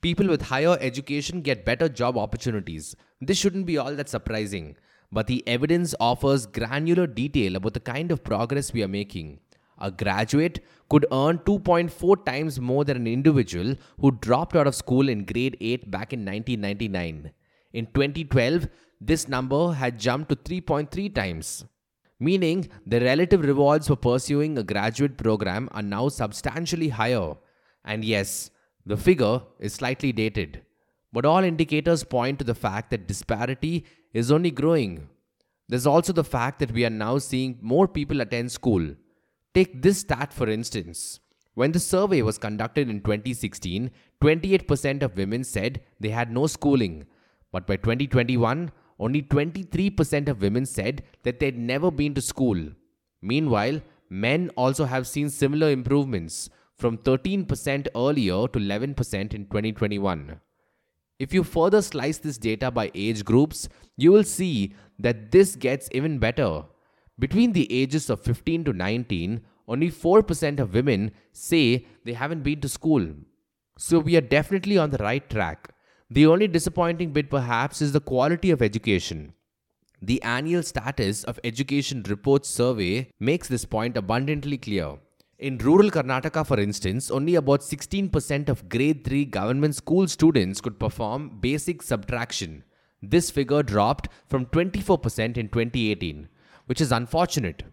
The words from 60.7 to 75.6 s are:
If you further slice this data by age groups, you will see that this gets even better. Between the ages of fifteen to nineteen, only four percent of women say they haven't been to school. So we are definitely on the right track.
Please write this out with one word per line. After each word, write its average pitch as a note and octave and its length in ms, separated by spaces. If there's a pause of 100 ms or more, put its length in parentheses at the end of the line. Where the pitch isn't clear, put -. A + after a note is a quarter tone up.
If C3+ 140
you F3+ 120
further F#3 360
slice D3 360
this C#3+ 200
data A2 320
by A#2 240
age G#2 300
groups, C#3 460 (260)
you D3+ 160
will G#3 140
see C3 500 (240)
that A2 320
this F#3+ 240
gets B2+ 380
even C#3+ 260
better. G#2+ 440 (540)
Between G3 360
the D#3+ 180
ages C3+ 380
of - 100
fifteen E3 460
to C#3 80
nineteen, G2+ 720 (260)
only C#3+ 200
four F3+ 320
percent D3 380
of G#2 140
women A2 380 (200)
say B2+ 560 (160)
they A#2 80
haven't C#3 320
been D3 160
to C#3+ 80
school. C3 400 (720)
So - 220
we E3 180
are C#3 180
definitely F#3+ 420
on D#3 120
the C3+ 80
right A2 320
track. F2 400 (400)